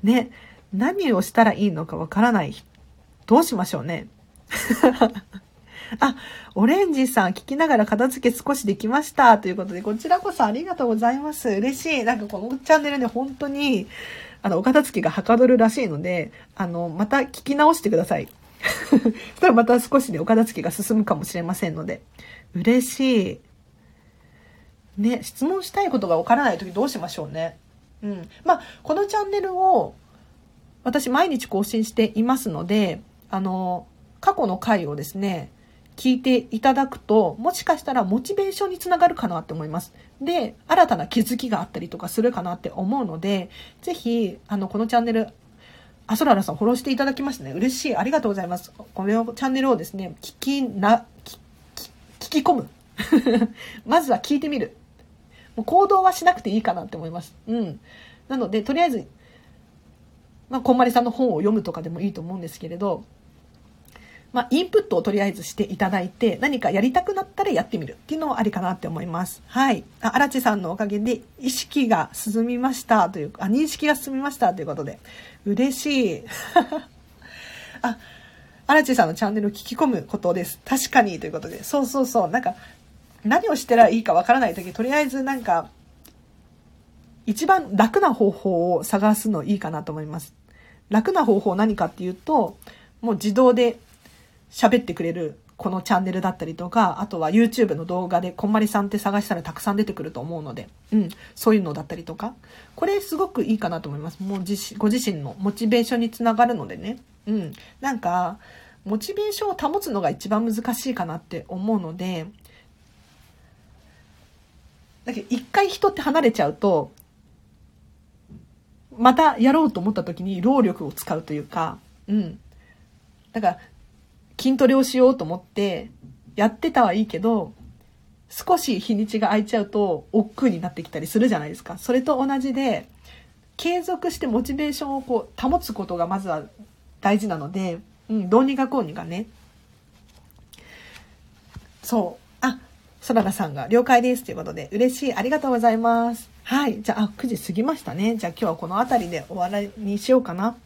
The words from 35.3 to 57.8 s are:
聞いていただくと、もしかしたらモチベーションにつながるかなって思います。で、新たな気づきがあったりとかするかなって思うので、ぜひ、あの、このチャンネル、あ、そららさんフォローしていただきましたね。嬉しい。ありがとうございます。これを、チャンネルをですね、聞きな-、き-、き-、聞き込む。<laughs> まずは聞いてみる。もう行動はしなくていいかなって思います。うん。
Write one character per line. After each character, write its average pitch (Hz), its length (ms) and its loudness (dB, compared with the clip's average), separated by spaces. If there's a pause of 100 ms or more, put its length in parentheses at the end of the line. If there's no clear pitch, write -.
聞 254 180 2
い 254 80 -6
て 247 280 2
い 220 100 -4
た 269 140 4
だ 269 120 2
く - 120 -12
と、 208 400 4
も 285 140 0
し - 100 -8
か 320 160 0
し - 40 -14
た 277 120 -6
ら 240 100 2
モ 202 160 0
チ 403 140 -6
ベ 392 140 0
ー 392 40 -6
シ 403 120 -4
ョ - 20 -2
ン 370 40 -2
に 359 80 -8
つ - 100 -8
な 359 100 2
が 359 80 6
る 349 80 4
か 226 140 -4
な 170 120 -4
っ - 40 -12
て 156 100 -10
思 156 100 -8
い 156 40 -8
ま 160 120 -4
す。 - 120 -16 (280)
で、 285 360 -2 (100)
新 339 200 6
た 208 100 0
な 175 100 -6
気 - 140 0
づ 240 160 0
き 247 140 -6
が 190 100 -2
あ 180 40 -6
っ - 60 -18
た - 80 -10
り 170 100 -10
と 175 100 -12
か 180 100 -8
す - 120 -2
る 240 120 4
か 180 100 -4
な 175 120 -4
っ 175 40 -14
て - 120 -8
思 196 300 -2
う 240 40 -2
の 165 140 -8
で、 196 300 -2 (340)
ぜ 359 120 -4
ひ、 233 440 -2 (100)
あ 208 80 -4
の、 196 120 -4
こ 208 100 -6
の 226 80 -2
チ 240 100 0
ャ 233 40 6
ン 226 40 0
ネ 233 80 -2
ル、 220 160 0 (800)
あ、 220 100 0
そ 311 80 2
ら 269 100 6
ら 196 80 2
さ 185 100 -4
ん 156 40 -6
フ - 80 -2
ォ 214 40 4
ロ 247 60 4
ー - 20 -4
し 254 60 -6
て 285 80 -4
い 262 60 0
た 277 80 0
だ 269 100 -2
き 277 80 -8
ま 277 100 -4
し - 60 -10
た - 60 -14
ね。 - 80 -10
嬉 226 220 0
し 294 160 -4
い。 214 60 -2
あ 175 60 0
り 220 80 -2
が 302 100 2
と 233 80 -2
う - 20 0
ご 202 40 -2
ざ 190 80 -6
い 175 60 -6
ま 180 100 -6
す。 - 140 -16 (200)
こ 190 140 -6
れ 208 100 2
を、 233 180 -2
チ 269 100 -8
ャ 269 40 0
ン 262 40 0
ネ 262 100 0
ル 262 80 2
を 233 60 4
で 165 80 -6
す - 100 -16
ね、 185 260 -10
聞 - 180 -18
き 277 240 -2
な-、 214 440 2 (180)
き-、 - 140 -20 (380)
き-、 - 140 -18 (300)
聞 - 100 -14
き 311 100 2
込 349 140 4
む。 240 140 -4 (600)
<laughs> - 560 -2
ま 302 140 4
ず 285 100 -2
は - 80 2
聞 - 180 -2
い 269 40 0
て 311 80 -4
み 285 100 -2
る。 - 180 -6 (800)
も 226 60 -6
う - 20 -4
行 370 220 6
動 392 160 4
は 370 100 6
し 359 120 -6
な 359 100 6
く 359 60 -10
て 202 100 -4
い 202 80 0
い 220 40 -2
か 175 120 0
な 180 80 -8
っ - 60 -12
て 185 80 -12
思 160 100 -10
い 160 40 -10
ま 170 120 -10
す。 - 140 -20 (100)
う 226 100 -4
ん。 185 240 -6 (480)